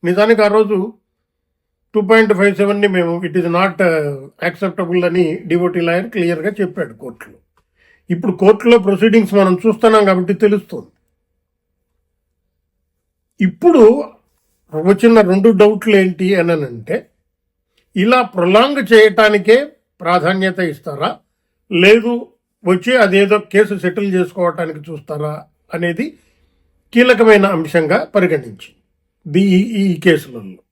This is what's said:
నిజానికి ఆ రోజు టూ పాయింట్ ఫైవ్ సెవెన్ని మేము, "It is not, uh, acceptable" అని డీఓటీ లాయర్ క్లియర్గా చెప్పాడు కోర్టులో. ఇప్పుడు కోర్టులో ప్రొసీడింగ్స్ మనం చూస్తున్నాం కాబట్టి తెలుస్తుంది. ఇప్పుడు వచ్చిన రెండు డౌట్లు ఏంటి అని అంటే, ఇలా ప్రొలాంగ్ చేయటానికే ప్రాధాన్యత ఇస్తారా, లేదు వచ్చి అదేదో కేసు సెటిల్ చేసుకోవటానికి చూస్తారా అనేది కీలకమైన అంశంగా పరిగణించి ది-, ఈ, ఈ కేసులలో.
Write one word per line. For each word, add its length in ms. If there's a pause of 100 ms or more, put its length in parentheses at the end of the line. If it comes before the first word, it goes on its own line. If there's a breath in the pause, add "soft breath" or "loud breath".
నిజానికి 380
ఆ 60
రోజు 460 (1000)
టూ 80
పాయింట్ 320
ఫైవ్ 220
సెవెన్ని 320
మేము, 380
"It 80
is 140
not, 240
uh, 560 (220)
acceptable" 560
అని 300
డీఓటీ 440
లాయర్ 300
క్లియర్గా 420 (100)
చెప్పాడు 320
కోర్టులో. 420 (760)
ఇప్పుడు 220
కోర్టులో 460
ప్రొసీడింగ్స్ 560
మనం 240 (100)
చూస్తున్నాం 380
కాబట్టి 280
తెలుస్తుంది. 520 (2500)
ఇప్పుడు 720 (640)
వచ్చిన 460
రెండు 280
డౌట్లు 460
ఏంటి 400
అని 160
అంటే, 580 (840)
ఇలా 260
ప్రొలాంగ్ 720
చేయటానికే 720 (360)
ప్రాధాన్యత 580
ఇస్తారా, 600 (520)
లేదు 560 (380)
వచ్చి 320
అదేదో 420
కేసు 380
సెటిల్ 360
చేసుకోవటానికి 800
చూస్తారా 540 (280)
అనేది 440 (760)
కీలకమైన 520
అంశంగా 580
పరిగణించి 720 (520)
ది-, 160
ఈ, 480
ఈ 80
కేసులలో. 580 (140)